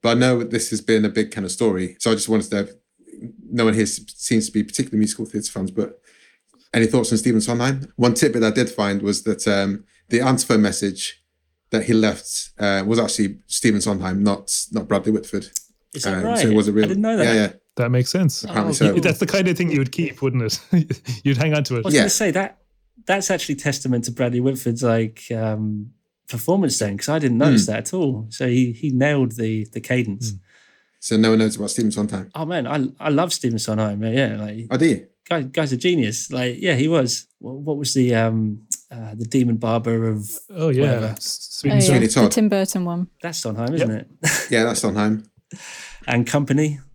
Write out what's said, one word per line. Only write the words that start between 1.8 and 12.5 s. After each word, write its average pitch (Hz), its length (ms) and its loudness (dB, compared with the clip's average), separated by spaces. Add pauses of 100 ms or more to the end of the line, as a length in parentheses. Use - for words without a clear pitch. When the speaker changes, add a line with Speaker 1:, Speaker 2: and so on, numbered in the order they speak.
Speaker 1:
So 117 100 0
I 113 40 4
just 107 140 -4
wanted 107 220 0
to, 101 260 -4 (760)
no 120 140 0
one 107 100 4
here 110 100 4
s-, - 240 -4
seems - 380 0
to - 60 -10
be 107 120 0
particularly 117 340 -4
musical 107 260 0
theatre - 260 -6
fans, 95 200 -6
but - 300 -6 (760)
any 113 120 4
thoughts 117 260 2
on 110 60 2
Stephen 110 220 2
Sondheim? 123 560 -2
One 117 180 4
tidbit 127 280 2
I 110 80 4
did 120 180 0
find 101 340 -2
was 101 220 -2
that, 104 220 -2
um, 98 380 0 (240)
the 120 120 2
answer 131 260 2
phone 110 160 4
message - 600 -4 (480)
that 110 140 -2
he 120 100 0
left, - 640 -2